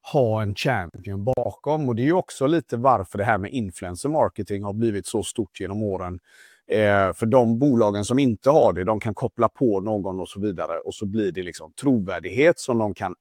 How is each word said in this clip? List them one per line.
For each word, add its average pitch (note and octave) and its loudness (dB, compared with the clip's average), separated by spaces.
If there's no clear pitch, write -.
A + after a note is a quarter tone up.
ha A2 2
en G2+ -4
champion G2 -4
bakom. B2+ -2
Och A#2 0
det A2+ -2
är C3 0
ju D#3+ 4
också E3 -2
lite D3 0
varför A#2 0
det G2+ 0
här A2 2
med G2 -4
influencer G2 -6
marketing G#2 -2
har G2+ -6
blivit G#2 -2
så G#2 -2
stort - -6
genom G2+ -6
åren. F#2 -4
Eh, G2+ 4
för - -2
de A#2 4
bolagen A2 4
som B2 0
inte B2+ 2
har C3 6
det, F2+ -2
de G#2+ 0
kan G#2+ -4
koppla A2+ -2
på G#2+ 0
någon G2 -4
och E2+ -8
så G2+ -14
vidare. E2+ -4
Och F#2+ -8
så G#2+ -8
blir G2+ -2
det F2+ -8
liksom D#2+ -12
trovärdighet G#2 0
som A#2 -2
de G#2+ 0
kan F#2 -6